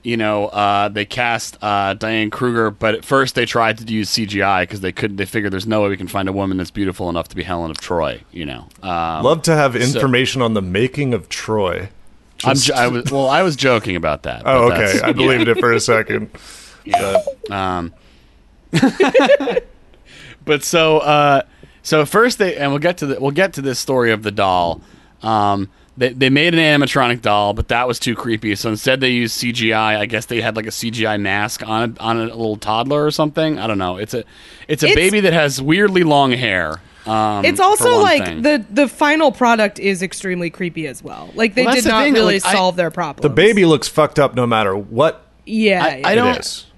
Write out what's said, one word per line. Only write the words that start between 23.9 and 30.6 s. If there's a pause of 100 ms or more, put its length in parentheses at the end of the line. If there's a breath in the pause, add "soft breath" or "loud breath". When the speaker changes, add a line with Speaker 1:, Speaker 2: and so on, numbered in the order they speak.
Speaker 1:
of
the
doll. (400 soft breath)
Um, (260 soft breath)
they,
they
made
an (220)
animatronic
doll,
but
that
was
too
creepy.
So
instead
they
used
C
G
I.
I
guess
they
had,
like,